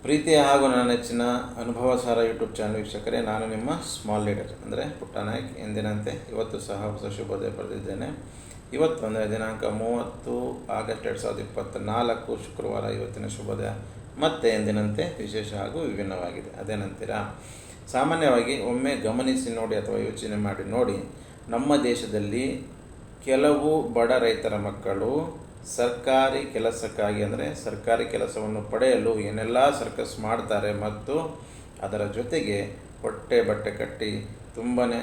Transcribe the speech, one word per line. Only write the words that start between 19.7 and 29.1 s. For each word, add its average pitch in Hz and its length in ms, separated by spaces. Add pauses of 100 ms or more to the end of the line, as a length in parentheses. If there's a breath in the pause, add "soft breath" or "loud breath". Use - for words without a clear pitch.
ಅಥವಾ 107 260
ಯೋಚನೆ 107 380
ಮಾಡಿ 98 180 (100)
ನೋಡಿ, 107 220 (580 loud breath)
ನಮ್ಮ 143 220 (100)
ದೇಶದಲ್ಲಿ 107 580 (840)
ಕೆಲವು 147 420 (280)
ಬಡ 117 120 (140)
ರೈತರ 107 320 (100)
ಮಕ್ಕಳು 98 460 (600)
ಸರ್ಕಾರಿ 131 680 (140)
ಕೆಲಸಕ್ಕಾಗಿ, 110 720
ಅಂದರೆ 117 200 (200)
ಸರ್ಕಾರಿ 117 480
ಕೆಲಸವನ್ನು 107 480 (100)
ಪಡೆಯಲು 117 400 (160)